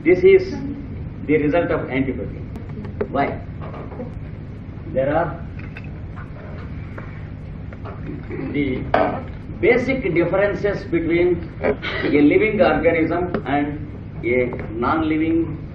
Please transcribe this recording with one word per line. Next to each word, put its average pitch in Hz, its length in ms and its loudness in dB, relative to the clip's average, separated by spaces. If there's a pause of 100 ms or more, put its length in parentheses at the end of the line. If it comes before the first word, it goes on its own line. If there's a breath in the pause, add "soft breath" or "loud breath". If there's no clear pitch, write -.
This 180 200 6
is 190 320 8 (720)
the 151 100 6
result 151 340 4
of - 180 0
antipathy. 123 520 -2 (680)
Why? 139 300 0 (1500)
There 139 220 2
are 165 240 0 (3000)
the 135 320 0 (760)
basic 233 540 2
differences 190 720 0
between 170 640 0 (120)
a - 600 2
living 196 400 6
organism 165 840 4
and 143 800 -2
a 123 220 4 (260)
non-living 156 840 2 (180)